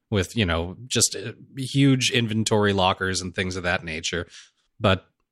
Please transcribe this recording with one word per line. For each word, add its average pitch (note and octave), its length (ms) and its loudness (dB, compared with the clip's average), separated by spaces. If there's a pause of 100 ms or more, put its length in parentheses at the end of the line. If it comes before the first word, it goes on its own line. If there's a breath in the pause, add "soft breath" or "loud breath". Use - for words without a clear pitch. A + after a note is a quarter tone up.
with, G2+ 280 0
you A2 80 4
know, E2+ 320 -2 (100)
just, - 300 0
uh, A2 160 -10 (240)
huge C3 540 2
inventory G#2+ 600 2
lockers F#2+ 500 0
and F#2 140 -10
things F#2 220 -4
of F2+ 60 -8
that F2 200 -2
nature. E2+ 440 -6 (520 loud breath)
But, F#2+ 260 2 (260)